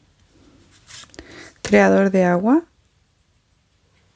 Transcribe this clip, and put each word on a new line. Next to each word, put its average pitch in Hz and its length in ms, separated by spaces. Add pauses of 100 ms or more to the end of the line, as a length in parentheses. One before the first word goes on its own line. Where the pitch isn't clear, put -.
(1600)
creador 196 480
de 185 140
agua, 208 400 (1500)